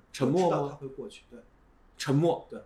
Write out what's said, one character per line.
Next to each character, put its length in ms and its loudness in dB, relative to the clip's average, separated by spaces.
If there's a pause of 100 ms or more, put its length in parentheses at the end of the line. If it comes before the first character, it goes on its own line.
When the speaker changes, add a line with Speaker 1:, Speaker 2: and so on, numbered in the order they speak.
(120)
Speaker 1:
沉 160 0
默 220 4
吗？ 80 2
Speaker 2:
我 60 -2
知 0 -
道 60 -6
他 80 -14
会 100 -10
过 200 -12
去， 220 -20
对。 100 -20 (560)
Speaker 1:
沉 200 0
默。 340 2
Speaker 2:
对。 160 -12